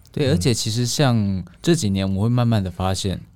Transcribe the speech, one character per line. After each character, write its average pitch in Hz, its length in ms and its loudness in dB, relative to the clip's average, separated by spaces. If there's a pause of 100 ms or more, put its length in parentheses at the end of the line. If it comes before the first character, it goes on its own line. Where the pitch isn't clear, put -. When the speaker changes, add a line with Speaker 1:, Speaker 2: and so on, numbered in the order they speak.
(100)
Speaker 1:
对， 143 180 -2
Speaker 2:
嗯。 135 40 2
Speaker 1:
而 170 40 4
且 135 160 2
其 - 180 -2
实 120 140 -2
像 110 600 0 (180)
这 175 120 2
几 110 160 0
年， 95 140 0
我 98 80 -2
们 95 100 -2
会 113 60 2
慢 120 180 2
慢 113 160 2
的 92 60 -4
发 92 240 -2
现， 92 280 -4 (160)